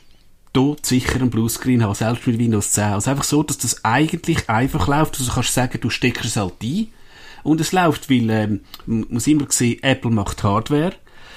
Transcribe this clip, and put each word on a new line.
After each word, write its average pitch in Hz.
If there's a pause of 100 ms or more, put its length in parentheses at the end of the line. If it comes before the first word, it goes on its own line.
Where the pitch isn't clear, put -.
(760)
todsicher 127
einen 123
Bluescreen 113
haben, 101
selbst 117
mit 117
Windows 113
zehn. 104
Also 104
einfach 139
so, 147
dass 131
das -
eigentlich 156
einfach 120
läuft. 147
Also 127
kannst 123
du -
sagen, 123
du 117
steckst -
es 110
halt 95
ein 180 (560)
und 160
es 156
läuft, 180
weil, 117
ähm, 107 (260)
man 113
muss 113
immer 147
sehen, -
Apple 127
macht 104
Hardware 143 (440)